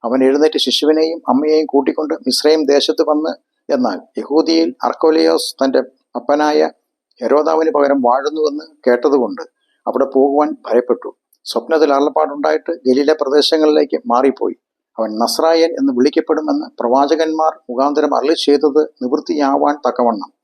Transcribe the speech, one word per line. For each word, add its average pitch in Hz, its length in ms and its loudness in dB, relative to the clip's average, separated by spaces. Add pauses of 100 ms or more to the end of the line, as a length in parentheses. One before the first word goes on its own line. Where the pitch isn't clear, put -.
അവൻ 127 200 0
എഴുന്നേറ്റ് 143 360 2
ശിശുവിനെയും 156 680 0
അമ്മയെയും 151 380 0
കൂട്ടിക്കൊണ്ട് 143 480 -2
മിസ്രൈം 151 520 0
ദേശത്ത് 143 360 0
വന്ന്, 151 280 0 (440)
എന്നാൽ 120 280 -2 (160)
യഹൂദിയിൽ 165 680 0
അർക്കോലയോസ് 160 800 0
തന്റെ 135 160 2 (360)
അപ്പനായ 151 540 0 (520)
ഹെരോദാവിന് 156 500 2
പകരം 139 300 0
വാഴുന്നുവെന്ന് 147 640 -2 (240)
കേട്ടതുകൊണ്ട് 123 540 0 (460)
അവിടെ - 180 0
പോകുവാൻ 143 500 0 (100)
ഭയപ്പെട്ടു. - 520 -2 (280)
സ്വപ്നത്തിൽ 151 480 0
അരുളപ്പാടുണ്ടായിട്ട് 147 800 -2
ഗലീല 143 420 0
പ്രദേശങ്ങളിലേക്ക് 151 920 0
മാറിപ്പോയി. 120 480 0 (440)
അവൻ 107 200 -4
നസ്രായൻ 160 500 2
എന്ന് 139 240 -2
വിളിക്കപ്പെടുമെന്ന് 151 720 0 (140)
പ്രവാചകന്മാർ 156 800 0 (100)
മുഖാന്തരം 143 460 0
അരുളി 135 200 0 (100)
ചെയ്തത് 147 440 2 (140)
നിവൃത്തിയാവാൻ 147 760 -2 (100)
തക്കവണ്ണം 117 460 -4 (100)